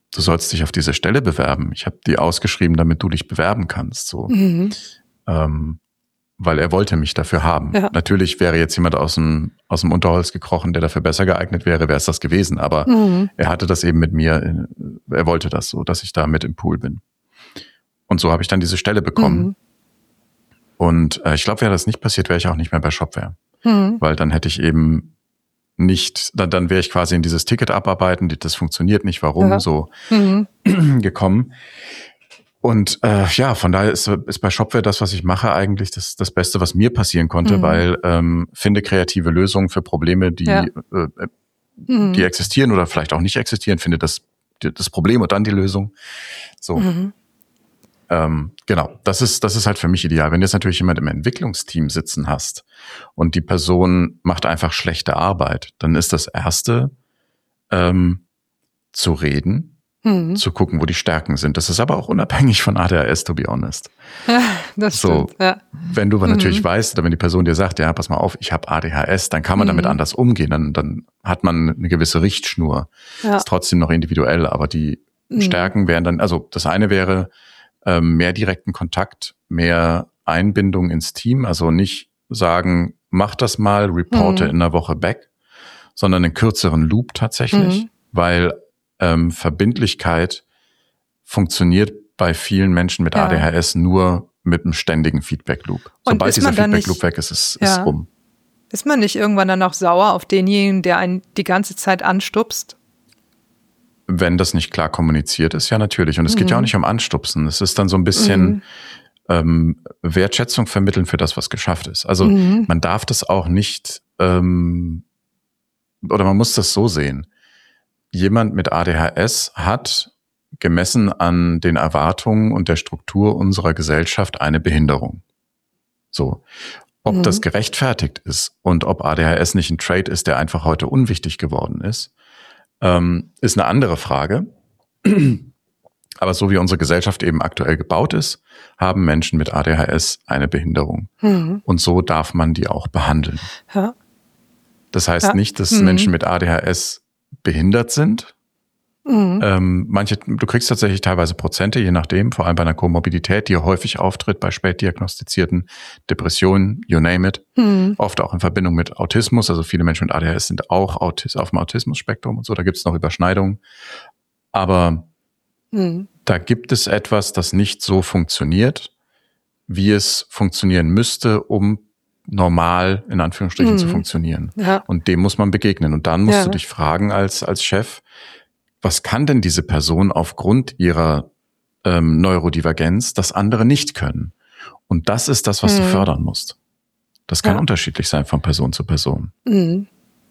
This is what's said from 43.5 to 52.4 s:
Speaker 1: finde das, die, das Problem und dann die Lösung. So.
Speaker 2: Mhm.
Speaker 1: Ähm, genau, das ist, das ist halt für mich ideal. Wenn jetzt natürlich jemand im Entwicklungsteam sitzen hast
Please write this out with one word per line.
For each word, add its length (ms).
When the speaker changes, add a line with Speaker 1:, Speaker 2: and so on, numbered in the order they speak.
Speaker 1:
finde 180
das, 220
die, 100
das 180
Problem 320
und 100
dann 100
die 80
Lösung. 420
So. 180
Speaker 2:
Mhm. 340
Speaker 1:
Ähm, 440
genau, 360
das 200
ist, 200
das 140
ist 100
halt 120
für 100
mich 160
ideal. 260
Wenn 120
jetzt 100
natürlich 260
jemand 220
im 80
Entwicklungsteam 840
sitzen 380
hast 360